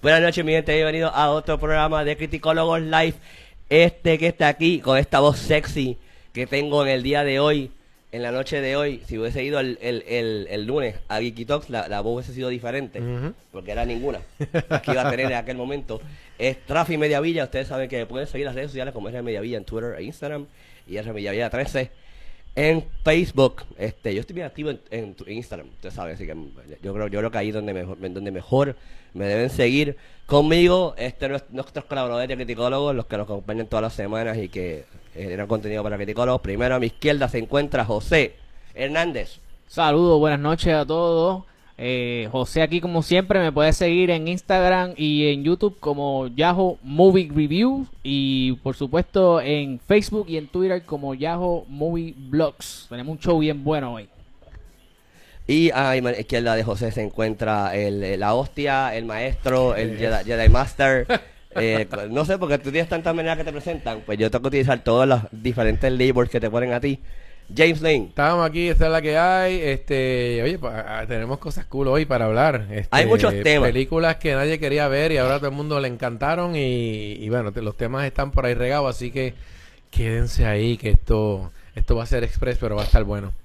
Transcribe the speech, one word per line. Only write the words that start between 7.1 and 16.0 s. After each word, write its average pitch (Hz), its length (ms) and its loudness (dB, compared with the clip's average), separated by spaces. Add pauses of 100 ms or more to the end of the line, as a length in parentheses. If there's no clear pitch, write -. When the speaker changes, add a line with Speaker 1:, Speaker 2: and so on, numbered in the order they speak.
Speaker 1:
de 139 160 0
hoy, 143 320 2 (400)
en 117 120 -8
la 120 100 -6
noche 135 280 -4
de 135 160 -2
hoy, 143 300 -4
si 117 120 -8
hubiese 120 260 -4
ido 143 160 -2
el, 127 200 -4
el, 117 280 -4
el, 110 420 -4
el 104 160 -6
lunes 123 300 -4 (120)
a 107 120 -4
Geeky 117 240 -6
Talks, 143 260 -4
la, 110 160 -6
la 101 140 -6
voz 113 160 -4
hubiese 127 180 -10
sido 127 140 -6
diferente, 123 520 -8
Speaker 2:
Ujú. 123 340 -6 (180)
Speaker 1:
porque 92 180 -14
era 113 140 -4
ninguna 120 340 -4 (200)
que 151 540 -4
iba 127 140 0
a 123 40 2
tener 123 160 -2
en 131 80 -2
aquel 120 220 -6
momento. 123 440 -8 (380)